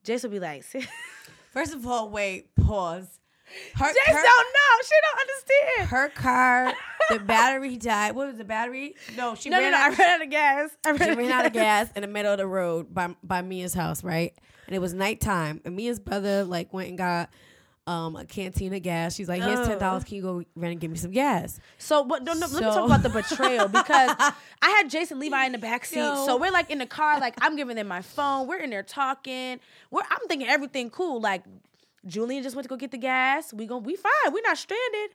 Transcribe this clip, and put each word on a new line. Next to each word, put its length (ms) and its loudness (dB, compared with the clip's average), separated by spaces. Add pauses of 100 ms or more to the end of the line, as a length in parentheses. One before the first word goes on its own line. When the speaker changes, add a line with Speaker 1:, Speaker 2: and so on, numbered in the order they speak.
Speaker 1:
Jace 200 -4
would 100 -8
be 80 -6
like, 240 -10
<laughs> 60 -20
"Sis." 160 -8 (640)
Speaker 2:
First 220 -4
of 120 -10
all, 220 -2
wait, 480 -6
pause. 500 0 (680)
Her, 100 -2
Speaker 1:
Jace 220 4
Speaker 2:
her, 80 6
Speaker 1:
don't 100 4
know. 580 8
She 200 0
don't 180 0
understand. 720 2
Speaker 2:
her 180 0
car, 640 2 (380)
the 80 2
Speaker 1:
<laughs> 80 -6
Speaker 2:
battery 500 2
died. 380 0
What 140 -4
was 100 -12
the 60 -12
battery? 500 -6 (200)
No, 200 -4
she 160 -10
Speaker 1:
No, 80 4
no, 60 4
Speaker 2:
ran 80 2
Speaker 1:
no, 60 4
Speaker 2:
out. 140 4
Speaker 1:
I 40 -4
ran 140 8 (100)
out 40 -4
of 60 -10
gas. 400 2 (160)
I 100 2
Speaker 2:
She 180 2
ran 160 0
out 140 2
of 80 2
Speaker 1:
gas. 360 4
Speaker 2:
gas 80 -14
in 40 -6
the 80 -8
middle 240 0
of 60 0
the 80 -2
road 480 -2
by, 280 -4
by 200 -4
Mia's 320 -8
house, 280 -2
right? 300 -2 (340)
And 80 -8
it 40 -2
was 160 -4
nighttime. 720 -2
And 100 -8
Mia's 240 -4
brother, 440 -2
like, 280 -6
went 160 -8
and 80 -12
got 320 -2 (640)
um, 260 -6
a 80 -12
canteen 480 -6
of 100 -6
gas. 320 -4
She's 140 -10
like, 140 -4
"Here's 180 0
Speaker 1:
Ugh. 60 -2
Speaker 2:
ten 120 -2
dollars. 260 -2
Can 120 -12
you 60 -10
go 200 -6 (120)
run 180 -6
and 80 -10
get 100 -6
me 60 -8
some 140 -8
gas?" 480 -2 (200)
Speaker 1:
So, 260 2
but 180 -2
no, 120 -4
no, 60 -4
let 120 -4
me 60 -4
Speaker 2:
So 20 -2 (140)
Speaker 1:
talk 120 2
about 160 8
the 80 2
betrayal 580 0
Speaker 2:
<laughs> 120 4
Speaker 1:
because 380 6
I 520 2
had 180 6
Jason 300 -4
Levi 280 0
in 60 -2
the 60 -8
backseat. 380 -6
Speaker 2:
Yo. 300 0
Speaker 1:
So 100 2
we're, 160 2
like, 180 2
in 80 -4
the 80 -6
car, 340 0
like, 200 -2
I'm 160 2
giving 200 -6
them 120 -6
my 140 -6
phone. 440 -2
We're 120 -6
in 120 -6
there 140 -6
talking. 760 -6 (320)
We're, 180 -2
I'm 200 -4
thinking 200 -4
everything 420 0
cool. 300 -4
Like, 220 -2 (640)
Julian 360 -6
just 140 -10
went 80 -8
to 40 -14
go 80 -8
get 160 -10
the 60 -12
gas. 540 0
We 140 -10
gon-, 160 -8
we 140 -6
fine. 360 2
We 100 -4
not 140 0
stranded. 580 -4